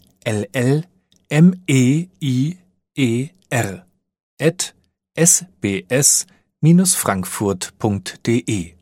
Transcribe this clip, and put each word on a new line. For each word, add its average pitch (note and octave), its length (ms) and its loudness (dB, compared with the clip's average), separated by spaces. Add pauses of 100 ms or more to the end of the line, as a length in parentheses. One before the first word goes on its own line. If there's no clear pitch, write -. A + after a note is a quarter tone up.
(240)
L G#2 280 -4
L C3+ 340 -2 (440)
M F3 380 4
E C#3 400 2 (120)
I C#3 380 -2 (380)
E B2+ 340 -2 (200)
R G#2+ 360 -4 (540)
at - 340 -2 (400)
S E3+ 320 0 (160)
B G2 260 -4
S - 380 0 (360)
minus F3 340 4
Frankfurt G2 840 -4
punkt - 480 -6
D A#2+ 220 0
E. F2+ 340 -6